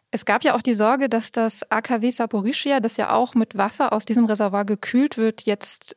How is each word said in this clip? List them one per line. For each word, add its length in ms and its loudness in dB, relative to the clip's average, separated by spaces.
Es 140 -4
gab 180 2
ja 140 2
auch 40 -6
die 120 0
Sorge, 340 2
dass 240 -2
das 400 -2
A 80 2
K 220 -2
W 80 0
Saporischschja, 720 -2
das 160 -2
ja 160 0
auch 200 2
mit 240 0
Wasser 360 0
aus 100 -2
diesem 220 2
Reservoir 400 0
gekühlt 520 0
wird, 260 -2
jetzt 540 -4